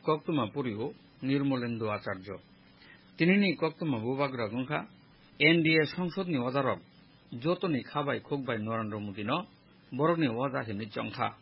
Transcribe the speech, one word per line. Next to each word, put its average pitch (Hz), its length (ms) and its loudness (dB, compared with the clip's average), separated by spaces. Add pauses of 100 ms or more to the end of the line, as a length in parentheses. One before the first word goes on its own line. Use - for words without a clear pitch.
কক্তমা 151 480 0
পুরিও 120 340 -4 (380)
নির্মলেন্দু 127 640 0 (100)
আচার্য। 98 320 -6 (880)
তিনি 175 200 6
নি 202 120 4 (120)
কক্তমা 156 440 0
বুবাগ্রা 131 420 0
গুংখা 127 320 -4 (600)
এনডিএ 160 440 6 (120)
সংসদনি 180 420 -2 (100)
অজারক 127 320 0 (640)
যতনি 170 360 0 (100)
খাবাই 139 380 -2
খুকবাই 131 300 -2 (100)
নরেন্দ্র 110 320 -2
মোদী 104 240 -6
ন 107 80 -2 (600)
বরকনি 156 360 2 (160)
অজা 135 240 -2
হিনি 107 180 -4 (100)
চংখা। 117 320 -2 (140)